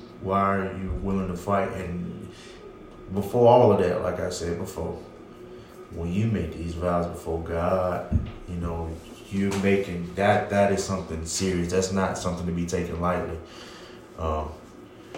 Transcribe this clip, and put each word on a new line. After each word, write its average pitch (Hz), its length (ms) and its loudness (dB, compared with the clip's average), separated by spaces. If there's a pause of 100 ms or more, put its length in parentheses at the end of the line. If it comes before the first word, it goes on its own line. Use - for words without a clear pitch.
(220)
why 98 360 4
are 95 200 -2
you 95 140 -2 (100)
willing 95 260 0
to 87 100 -4
fight? 98 360 0
And 87 560 -8 (840)
before 117 340 4
all 120 240 10
of 95 80 6
that, 87 240 2
like 87 160 -2
I 90 100 -2
said 85 300 -4
before, 87 400 -6 (920)
when 85 220 -4
you 110 140 2
make 87 280 -2
these 85 200 -6
vows 87 320 2
before 82 340 -4
God, 87 760 0 (300)
you 90 100 -8
know, 85 320 -4 (420)
you're 98 320 2
making 90 520 2
that, 101 360 4
that 101 200 6
is 92 120 2
something 82 420 -4
serious. 87 460 0
That's 92 200 2
not 95 260 0
something 87 280 -2
to 85 60 0
be 85 140 0
taken 85 360 -2
lightly. 87 360 0 (840)
Um, 78 300 -2 (680)